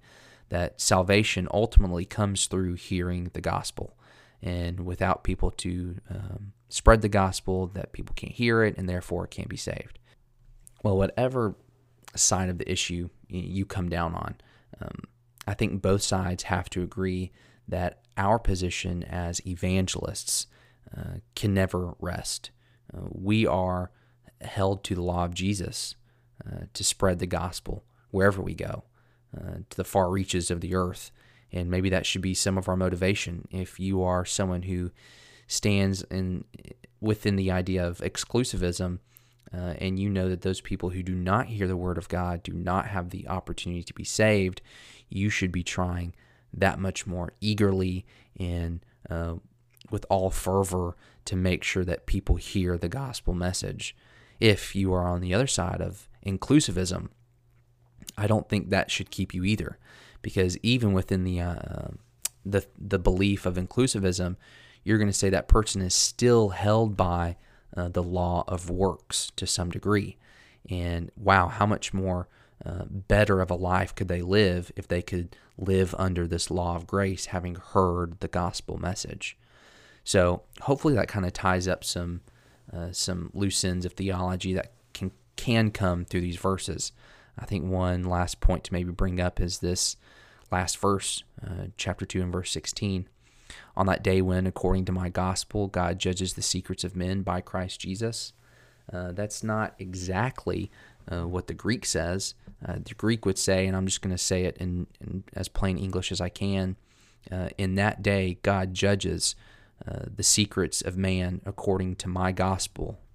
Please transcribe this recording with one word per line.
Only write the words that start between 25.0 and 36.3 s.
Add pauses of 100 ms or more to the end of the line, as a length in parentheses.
law
of
Jesus, (500)
uh,
to
spread
the
gospel (260)
wherever
we
go, (520)
uh, (120)
to
the
far
reaches
of
the
earth. (420)
And
maybe
that
should
be
some
of
our
motivation.
If
you
are
someone
who (560)
stands
in, (560)